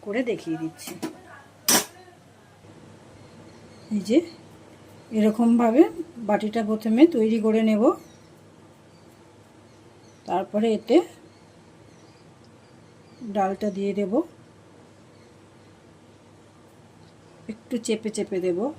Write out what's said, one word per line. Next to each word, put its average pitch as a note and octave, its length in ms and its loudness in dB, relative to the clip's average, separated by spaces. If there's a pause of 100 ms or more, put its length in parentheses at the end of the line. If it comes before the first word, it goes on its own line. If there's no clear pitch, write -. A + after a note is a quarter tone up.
করে G#3+ 160 -4 (100)
দেখিয়ে E3 320 -6
দিচ্ছি। - 300 -12 (3000)
এই G#3 140 0
যে A#3+ 100 4 (1000)
এরকমভাবে A#3 640 4 (460)
বাটিটা G#3 400 -2
প্রথমে A3 340 2 (140)
তৈরি A3 300 2
করে A3 220 2
নেব, G#3+ 140 2 (2500)
তারপরে G3 380 -2 (100)
এতে A3+ 200 2 (2500)
ডালটা G3 420 -2
দিয়ে G3 220 -4
দেব, G3 140 -4 (3500)
একটু - 220 -12 (120)
চেপে G#3+ 300 -4
চেপে G3+ 300 -4
দেব। F3 140 -2 (180)